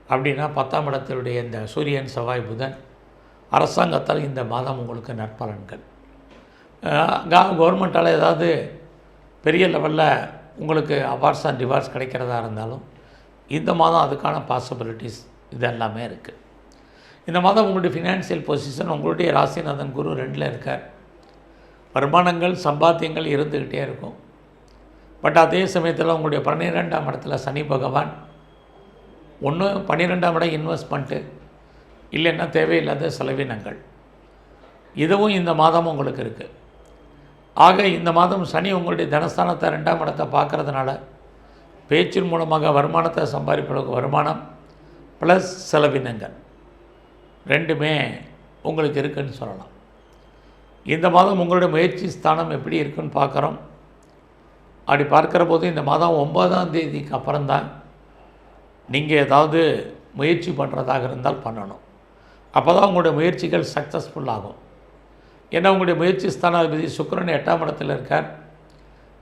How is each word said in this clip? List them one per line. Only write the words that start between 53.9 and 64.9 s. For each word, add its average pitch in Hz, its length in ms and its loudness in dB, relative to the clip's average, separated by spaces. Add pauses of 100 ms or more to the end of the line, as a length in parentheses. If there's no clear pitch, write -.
அப்படி 143 160 4 (100)
பார்க்குற 160 360 6
போது 165 220 2
இந்த 151 180 -2
மாதம் 165 320 2
ஒன்பதாம் 180 540 2
தேதிக்கு 147 420 -4
அப்புறம்தான் 143 500 -2 (1200)
நீங்க 147 240 0 (140)
ஏதாவது 151 340 6 (540)
முயற்சி 165 360 0
பண்றதாக 135 600 -2
இருந்தால் 135 360 -2
பண்ணணும். 107 380 -10 (680)
அப்பதான் 165 360 6
உங்களுடைய 170 300 4
முயற்சிகள் 170 540 0
சக்ஸஸ்ஃபுல் 147 640 -6
ஆகும். 98 220 -12 (920)